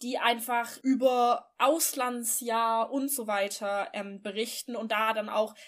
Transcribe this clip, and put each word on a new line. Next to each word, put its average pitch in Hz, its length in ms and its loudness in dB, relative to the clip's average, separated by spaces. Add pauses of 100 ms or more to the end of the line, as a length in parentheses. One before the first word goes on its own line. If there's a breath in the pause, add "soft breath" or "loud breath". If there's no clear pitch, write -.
die 247 160 -4
einfach 233 640 0
über 247 760 2
Auslandsjahr 233 1300 0
und 277 180 -2
so 247 160 -2
weiter, 202 680 -2
ähm, 202 280 -8
berichten 220 540 -6
und 220 160 -4
da 220 220 2
dann 214 160 -2
auch 214 260 0 (120 loud breath)